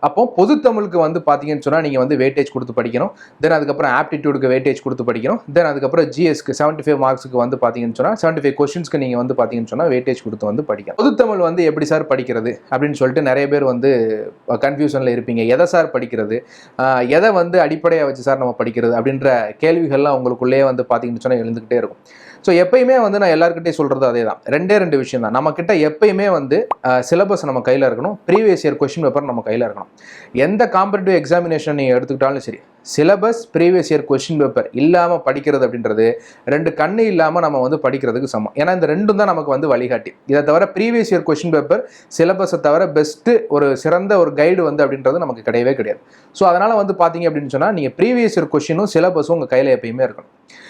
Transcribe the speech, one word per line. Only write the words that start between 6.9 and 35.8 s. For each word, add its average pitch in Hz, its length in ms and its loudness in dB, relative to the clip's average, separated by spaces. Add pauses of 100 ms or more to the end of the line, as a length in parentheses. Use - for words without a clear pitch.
மார்க்ஸுக்கு 131 300 -2
வந்து 123 240 0
பாத்தீங்கன்னு 117 380 -2
சொன்னா, 160 280 0
செவன்டி 160 200 0
ஃபைவ் 139 160 0
கொஸ்டின்ஸ்க்கு 151 400 -2
நீங்க 127 180 -4
வந்து 123 180 -2
பாத்தீங்கன்னு 117 320 -2
சொன்னா, 135 180 -4
வெயிட்டேஜ் 127 400 0
கொடுத்து 107 220 -8
வந்து 120 220 -4
படிக்கணும். 101 280 -6
பொது 233 180 2
தமிழ் 220 220 2
வந்து 175 280 0
எப்படி 151 220 0
சார் 156 200 0
படிக்கிறது 120 540 -4 (100)
அப்படின்னு 143 220 -2
சொல்லிட்டு 165 300 0
நிறைய 139 260 0
பேர் 143 160 2
வந்து, 120 580 0 (280)
அ, 117 40 -2
கன்ஃபியூஷன்ல 139 640 0
இருப்பீங்க. 117 280 -2
"எதை 135 200 4
சார் 170 240 2
படிக்கிறது? 113 500 -4 (380)
ஆ, 131 220 2
எதை 156 300 4
வந்து 175 300 2
அடிப்படையா 156 440 0
வச்சு 135 180 -4
சார் 135 160 0
நம்ம 127 200 -2
படிக்கிறது?" 117 440 0
அப்படின்ற 123 580 0
கேள்விகள்லாம் 147 600 2
உங்களுக்குள்ளேயே 127 420 2
வந்து 127 240 0
பாத்தீங்கன்னு 120 320 -2
சொன்னா 123 240 0
எழுந்துக்கிட்டே 113 280 -6
இருக்கும். 117 260 -2 (420)
So, 185 140 2
எப்பயுமே 254 460 4
வந்து 202 180 0
நான் 196 120 2
எல்லார்கிட்டயும் 165 380 2
சொல்றது 139 380 0
அதே 120 180 0
தான். 107 200 -4
ரெண்டே 180 320 0
ரெண்டு 170 200 0
விஷயம் 127 280 -4
தான். 107 80 -2
நம்ம 147 200 0
கிட்ட 175 220 -2
எப்பயுமே 185 560 2
வந்து, 156 360 0 (200)
அ, 127 240 2
சிலபஸ் 190 340 0
நம்ம 131 200 -2
கையில 131 280 2
இருக்கணும், 151 240 -6 (100)
ப்ரீவியஸ் 202 360 4
இயர் 151 180 0
கொஸ்டின் 143 200 -2
பேப்பர் 143 240 0
நம்ம 120 220 -6
கையில 113 240 -2
இருக்கணும். 98 320 -16 (300)
எந்த 190 340 2
காம்படிட்டிவ் 190 560 0
எக்ஸாமினேஷன் 160 500 -2
நீங்க 135 260 2
எடுத்துக்கிட்டாலும் 135 380 -2
சரி, 123 220 -10 (380)
சிலபஸ், 196 640 2
ப்ரீவியஸ் 175 300 4
இயர் 147 200 0
கொஸ்டின் 135 300 -2
பேப்பர் 127 340 0
இல்லாம 170 520 2
படிக்கிறது 139 440 0
அப்படின்றது 113 440 0 (320)